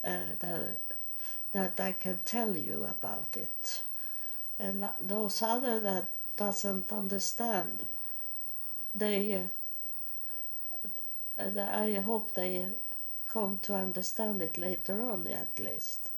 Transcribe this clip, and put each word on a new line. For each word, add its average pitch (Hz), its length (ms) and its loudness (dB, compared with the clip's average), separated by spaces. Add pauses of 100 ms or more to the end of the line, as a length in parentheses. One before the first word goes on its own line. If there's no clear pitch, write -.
uh, 180 360 0
that, 170 400 -2 (720)
that 190 280 2
I 190 140 4
can 185 320 0
tell 220 320 2
you - 280 -2
about - 520 -4
it. - 440 -4 (760)
And 196 280 0 (160)
those 202 400 2
other 233 400 4
that 185 280 2 (280)
doesn't 196 540 2
understand, 196 960 2 (1080)
they, 202 500 4 (1900)
uh, - 60 -2 (140)
I 208 360 4 (120)
hope 220 280 2
they 185 340 0 (600)
come 202 340 2
to 202 120 2
understand 185 680 2
it 165 160 -2
later 185 520 0
on, 180 180 -2
at - 320 -4
least. - 580 -4